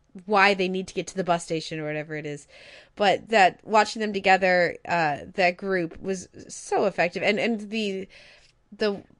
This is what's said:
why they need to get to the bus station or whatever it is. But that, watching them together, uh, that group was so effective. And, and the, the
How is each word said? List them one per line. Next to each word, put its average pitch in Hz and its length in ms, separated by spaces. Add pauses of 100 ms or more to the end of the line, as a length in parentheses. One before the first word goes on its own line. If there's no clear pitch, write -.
(260)
why 202 280
they 185 140
need 185 220
to - 40
get 180 140
to - 80
the 185 80
bus 170 220
station 160 340
or 151 60
whatever 151 300
it 151 100
is. 147 200 (520)
But 202 320
that, 202 340
watching 214 380
them 214 100
together, 185 720
uh, 160 340 (160)
that 180 200
group 180 460
was 185 260 (220)
so - 360
effective. 175 380
And, 202 160
and 208 300
the, 196 400 (680)
the 202 260 (160)